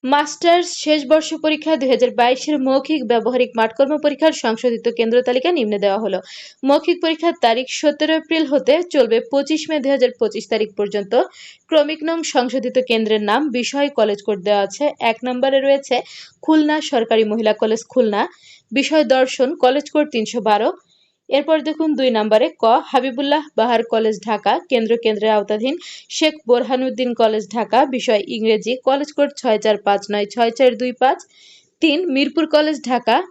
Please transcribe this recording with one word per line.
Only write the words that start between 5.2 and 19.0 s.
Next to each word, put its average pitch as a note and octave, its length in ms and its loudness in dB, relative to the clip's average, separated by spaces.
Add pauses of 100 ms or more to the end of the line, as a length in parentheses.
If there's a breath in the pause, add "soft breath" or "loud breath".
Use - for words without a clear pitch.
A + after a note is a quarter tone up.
তালিকা B3+ 300 0
নিম্নে G#3 280 -2
দেওয়া G3+ 180 0
হলো। F#3+ 160 -2 (480 loud breath)
মৌখিক D4+ 360 2
পরীক্ষার D#4+ 320 0 (100)
তারিখ A#3 220 2 (120)
সতেরো D4+ 400 0
এপ্রিল D#4+ 320 -2
হতে C#4 220 2 (200)
চলবে A#3 240 2 (140)
পঁচিশ C#4+ 380 -2
মে D#4 140 -2
দুই C#4 120 0
হাজার B3+ 240 2
পঁচিশ G#3+ 320 -2
তারিখ A3 180 -2 (100)
পর্যন্ত। G3+ 340 -4 (560 loud breath)
ক্রমিক D#4 380 2
নং E4 100 -2 (160)
সংশোধিত B3 440 -2 (120)
কেন্দ্রের A3 400 0
নাম, A3+ 120 2 (180)
বিষয়, C#4 280 -2 (120)
কলেজ G#3 260 0
কোড G3+ 220 -4
দেওয়া G3+ 200 2
আছে। G3 180 -6 (260)
এক A3+ 60 -4 (100)
নম্বরে C4 380 0
রয়েছে C#4 300 0 (460 loud breath)
খুলনা D4+ 340 2 (160)
সরকারি A3+ 400 2
মহিলা G#3+ 300 0
কলেজ A3 200 -2 (100)
খুলনা, G#3+ 300 2 (500 soft breath)
বিষয় C#4 320 2 (120)